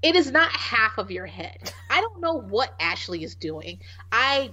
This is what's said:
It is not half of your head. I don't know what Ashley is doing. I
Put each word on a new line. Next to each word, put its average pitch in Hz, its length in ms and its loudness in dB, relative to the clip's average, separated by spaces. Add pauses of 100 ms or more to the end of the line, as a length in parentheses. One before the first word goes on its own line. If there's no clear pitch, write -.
It 330 140 6
is 294 160 6
not 330 180 6
half 226 480 0
of 196 120 -4
your 185 160 -8
head. - 460 -12 (160)
I 320 120 2
don't 415 200 -4
know 330 140 0
what 226 460 -2
Ashley 170 420 -4
is 160 140 -12
doing. 160 420 -10 (320)
I 269 420 2